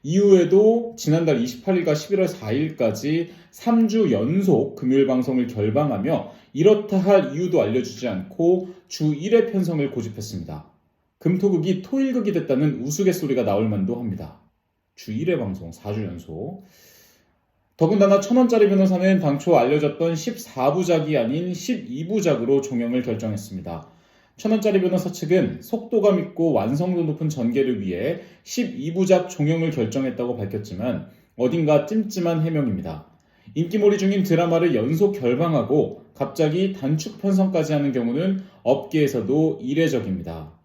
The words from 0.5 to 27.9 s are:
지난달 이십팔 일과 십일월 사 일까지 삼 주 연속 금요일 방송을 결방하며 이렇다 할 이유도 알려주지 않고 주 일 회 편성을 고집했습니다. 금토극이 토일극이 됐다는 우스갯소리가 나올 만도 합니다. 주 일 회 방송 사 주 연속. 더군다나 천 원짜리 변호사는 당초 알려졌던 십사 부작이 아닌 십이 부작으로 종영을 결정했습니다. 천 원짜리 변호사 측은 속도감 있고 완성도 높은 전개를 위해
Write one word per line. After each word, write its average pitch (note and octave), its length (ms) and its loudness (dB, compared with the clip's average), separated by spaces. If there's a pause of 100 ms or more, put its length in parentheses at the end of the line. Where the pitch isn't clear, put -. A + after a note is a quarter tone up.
지난달 D#3 460 2
이십팔 F#3 340 -2
일과 D#3+ 180 0
십일월 F#3+ 320 0
사 G#2+ 260 -6
일까지 D3 800 -2 (180)
삼 A3+ 360 2
주 G3+ 260 2
연속 D#3 640 2
금요일 C3+ 300 2
방송을 B2+ 420 0
결방하며 A2+ 840 -2 (220)
이렇다 G3+ 420 4
할 F#3 380 4
이유도 E3 260 0
알려주지 A#2 480 -2
않고 E3 600 -2 (180)
주 D3+ 240 -2
일 F3+ 220 -2
회 G#3+ 180 2
편성을 E3 380 -2
고집했습니다. G2+ 800 -10 (480)
금토극이 F#3 640 0
토일극이 B3+ 500 -2
됐다는 C#3+ 500 0
우스갯소리가 D3 640 -2
나올 G2+ 240 0
만도 G#2 280 -2
합니다. G2 440 -10 (540)
주 - 180 -14
일 D3 160 -4
회 E3+ 80 0
방송 F#2+ 340 -8
사 G#2 220 -12
주 G#2+ 100 -6
연속. F2 640 -12 (1120)
더군다나 G3 440 4
천 A#3+ 180 0
원짜리 A3+ 320 4
변호사는 F#3+ 500 4
당초 D3 380 2
알려졌던 D3 580 0
십사 - 560 -2
부작이 D#3+ 460 0
아닌 D#3 340 -2
십이 D#3+ 560 -6
부작으로 C#3 540 0
종영을 A#2+ 400 -2
결정했습니다. G2+ 840 -8 (500)
천 A3 160 -2
원짜리 G3+ 280 2
변호사 F3+ 320 -2
측은 E3 480 0
속도감 G#3 600 0
있고 D#3+ 340 -2
완성도 D#3 480 0
높은 D#3 260 -2
전개를 B2 540 -2
위해 G2 380 -4 (220)